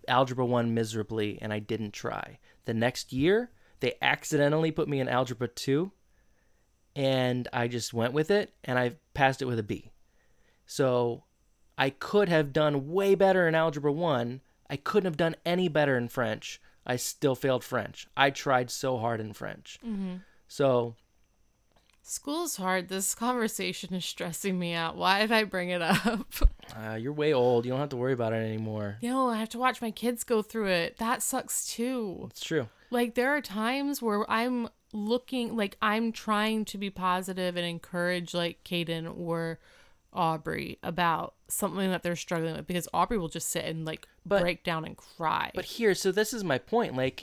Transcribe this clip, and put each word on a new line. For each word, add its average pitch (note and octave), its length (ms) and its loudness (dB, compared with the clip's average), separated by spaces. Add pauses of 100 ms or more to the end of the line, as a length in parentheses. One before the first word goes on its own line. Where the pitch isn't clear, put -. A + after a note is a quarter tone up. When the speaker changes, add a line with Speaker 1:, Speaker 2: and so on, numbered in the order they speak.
Speaker 1:
Algebra B2+ 380 2
one A#2+ 300 2
miserably, A2 680 -2
and A2 100 -4
I G#2+ 80 -2
didn't G#2+ 340 -4
try. - 440 -8 (280)
The A#2 80 -2
next A#2 380 0
year, F#3 400 2 (280)
they B2+ 220 0
accidentally D3+ 680 2
put D#3 180 -2
me C#3 100 0
in B2+ 100 -2
Algebra B2 380 0
two, D3+ 440 0 (1040)
and B2+ 580 2
I A#2+ 140 0
just A#2+ 260 -4
went A#2+ 200 0
with D#3 160 2
it, G3+ 240 2 (100)
and B2+ 140 0
I B2 200 0 (160)
passed C3+ 280 4
it C3+ 40 -2
with A#2+ 140 0
a G#2+ 40 -2
B. G2+ 280 -6 (760)
So, B2 580 0 (540)
I C#3 120 2
could G3+ 400 2
have D3+ 240 2
done D3 380 2
way G3 240 4
better F#3 320 6
in D#3+ 80 2
Algebra D3+ 360 2
one. C3 500 0 (280)
I C#3+ 80 -6
couldn't G3 280 2
have D#3+ 120 -2
done E3 180 2 (100)
any F3+ 220 2
better D3 300 4
in A#2+ 120 0
French. - 520 -4 (240)
I B2 100 0
still C3 400 0
failed B2+ 280 0
French. - 520 -6
I C#3 140 6
tried C3 420 2
so C3 260 -2
hard A2+ 220 0
in G#2+ 140 -8
French. - 520 -12
Speaker 2:
Mm-hmm. F#3+ 320 -6 (300)
Speaker 1:
So A#2+ 480 2 (1080)
Speaker 2:
School's D#4 540 -4
hard. F#3 300 0
This F#3+ 280 -2
conversation G#3+ 800 -2
is F3+ 120 -4
stressing F#3 520 -4
me E3+ 160 -2
out. E3 220 -2
Why F#3 240 4
did G#3+ 120 2
I A3 120 4
bring F3+ 260 -2
it F3+ 120 -2
up? F#3+ 460 0 (120)
<laughs> - 100 10 (240)
Speaker 1:
Uh, A2 220 -8
you're A#2 160 -4
way D3+ 220 2
old. B2 320 6
You B2 60 -2
don't C3 100 0
have C#3+ 80 -2
to C3 80 -6
worry B2+ 160 0
about A#2+ 180 0
it A2+ 60 0
anymore. A2 640 -4
Speaker 2:
No, B3+ 260 0
I A#3 80 -2
have A3 140 -4
to A#3+ 100 -10
watch B3+ 220 -2
my A3+ 100 -4
kids A#3 320 -4
go A3 180 2
through G#3+ 260 -4
it. F3 320 0
That A3+ 220 0
sucks - 460 -4
too. A#3 640 -4
Speaker 1:
It's - 80 -18
true. C#3+ 300 -2 (220)
Speaker 2:
Like, A#3+ 240 0
there C4 200 2
are D4 60 0
times C4 600 -2
where G#3+ 300 0
I'm A#3 380 0 (240)
looking, A3+ 640 -2
like, G3+ 240 -2
I'm A3 320 0
trying G#3+ 500 0
to G3+ 140 -8
be G3 120 -4
positive F3+ 680 -2
and F3 80 -2
encourage, F3 680 -4
like, F3 300 -2
Caden E3 560 -4
or E3 400 -4 (540)
Aubrey D#3+ 680 -2
about E3+ 520 0 (160)
something F#3+ 400 -2
that F3+ 140 -2
they're F3 120 -2
struggling E3 400 -4
with, D#3 120 -10
because F3+ 260 -4
Aubrey F#3 240 0
will E3+ 100 -2
just D#3+ 220 -6
sit - 160 -2
and, D#3+ 180 -4
like, D#3+ 240 -8 (180)
Speaker 1:
But G3 160 4
Speaker 2:
break F3 220 0
down D#3+ 220 -2
and - 100 -12
cry. - 580 -2
Speaker 1:
But F3+ 120 -6
here, A3 280 2
so F#3 200 2
this G#3+ 180 2
is A#3 140 -4
my C#3+ 120 2
point. G3+ 380 0
Like, C3 280 0